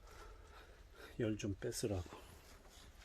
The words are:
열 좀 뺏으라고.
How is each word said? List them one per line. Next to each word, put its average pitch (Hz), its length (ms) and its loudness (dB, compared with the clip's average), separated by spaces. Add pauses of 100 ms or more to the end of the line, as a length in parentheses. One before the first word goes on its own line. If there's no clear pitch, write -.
(1200)
열 110 180 8
좀 101 200 4
뺏으라고. 104 520 4 (960)